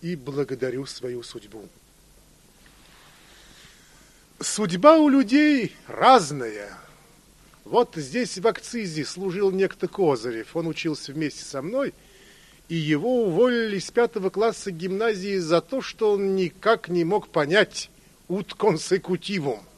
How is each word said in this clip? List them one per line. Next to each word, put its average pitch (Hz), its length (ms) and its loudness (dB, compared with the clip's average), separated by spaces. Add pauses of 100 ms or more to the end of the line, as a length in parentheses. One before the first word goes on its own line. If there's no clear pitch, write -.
и 170 160 -6
благодарю 131 680 -6
свою 123 360 -10
судьбу. 107 460 -16 (2750)
Судьба 214 580 4
у 302 100 6
людей 269 680 4 (120)
разная. 135 880 2 (880)
Вот 220 300 0
здесь 170 440 -6
в 180 100 0
акцизе 190 560 -6
служил 190 480 -2
некто 185 340 -2
Козырев. 123 720 -2
Он 165 100 -4
учился 151 460 -6
вместе 151 320 -6
со 135 180 -10
мной, 233 320 -4 (760)
и 165 60 -6
его 165 520 0
уволили 220 520 2
с - 120 -8
пятого 226 400 0
класса 202 400 -2
гимназии 190 680 -2
за 170 220 2
то, 262 220 -6
что - 300 0
он 196 240 0
никак 190 520 0
не 175 160 0
мог 185 240 -2
понять 165 640 0 (380)
ut 190 280 -6
consecutivum. 175 1040 -2 (180)